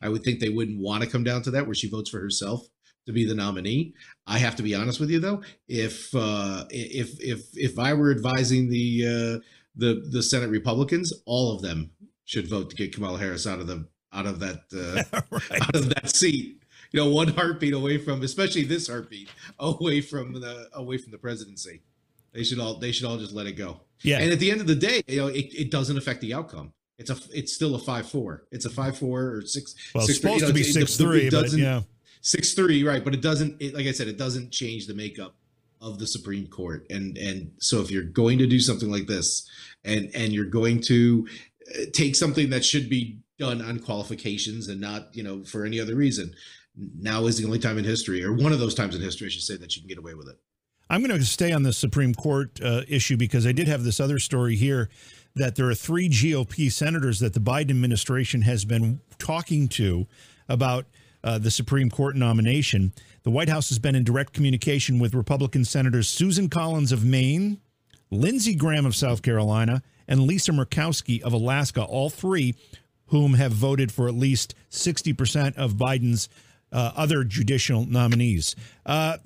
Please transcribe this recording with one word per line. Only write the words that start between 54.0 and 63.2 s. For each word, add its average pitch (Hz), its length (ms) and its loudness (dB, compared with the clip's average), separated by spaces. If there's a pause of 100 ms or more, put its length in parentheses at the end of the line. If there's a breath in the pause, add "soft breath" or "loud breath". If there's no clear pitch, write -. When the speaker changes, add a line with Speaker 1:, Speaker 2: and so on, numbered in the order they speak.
Speaker 2:
other 139 180 0
story 120 380 0
here 127 320 2 (480 loud breath)
that 127 180 0
there 127 140 2
are 120 60 2
three 175 340 0
G 147 260 4
O 131 100 0
P 143 240 0
senators 135 520 0
that 117 120 2
the 113 80 0
Biden 135 300 2
administration 123 720 2
has 110 220 2
been 113 360 0 (180)
talking 156 500 0
to 95 400 0 (400 loud breath)
about 127 380 0 (360 soft breath)
uh, 113 160 0
the 110 120 0
Supreme 131 400 2
Court 139 260 -2
nomination. 117 760 4 (300 loud breath)